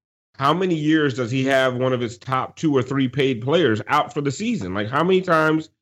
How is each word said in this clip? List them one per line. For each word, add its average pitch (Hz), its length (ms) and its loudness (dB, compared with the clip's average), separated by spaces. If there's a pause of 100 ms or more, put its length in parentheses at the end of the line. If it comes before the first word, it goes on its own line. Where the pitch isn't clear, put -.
(380)
how 139 160 2
many 180 200 0
years 151 400 2
does 117 160 -4
he 131 140 0
have 131 320 2
one 127 160 0
of 120 80 -2
his 113 180 -6
top 131 380 -6
two 147 200 0
or 123 60 4
three 135 260 -2
paid 131 340 -2
players 131 460 2
out 143 240 0
for 151 80 -6
the 143 100 -2
season? 139 440 -4
Like, 104 140 -4
how 143 140 0
many 185 200 4
times 160 480 2 (120)